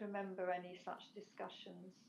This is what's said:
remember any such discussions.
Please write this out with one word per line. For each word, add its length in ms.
remember 480
any 340
such 300
discussions. 800